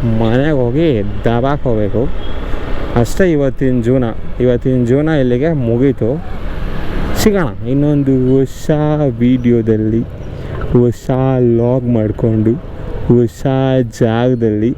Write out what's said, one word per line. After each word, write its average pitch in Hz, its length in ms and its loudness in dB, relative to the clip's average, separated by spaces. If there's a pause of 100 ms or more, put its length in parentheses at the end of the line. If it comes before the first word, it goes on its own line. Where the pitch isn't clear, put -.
ಮನೆಗೆ 117 480 2
ಹೋಗಿ 131 520 0
ದಬಾಕ್ 120 600 0
ಹೋಗ್ಬೇಕು 110 440 0 (920)
ಅಷ್ಟೇ. 175 320 2
ಇವತ್ತಿನ 135 500 0
ಜೀವನ, 127 220 2 (360)
ಇವತ್ತಿನ 123 460 2
ಜೀವನ 143 240 2
ಇಲ್ಲಿಗೆ 135 440 2
ಮುಗೀತು. 123 720 0 (960)
ಸಿಗೋಣ 135 500 -2
ಇನ್ನೊಂದು 135 720 0
ಹೊಸ - 320 -4 (480)
ವಿಡಿಯೋದಲ್ಲಿ, 117 840 2 (720)
ಹೊಸ 120 360 2 (280)
ವ್ಲಾಗ್ 120 560 2
ಮಾಡಿಕೊಂಡು, 110 600 0 (540)
ಹೊಸ 120 380 2 (540)
ಜಾಗದಲ್ಲಿ 117 800 0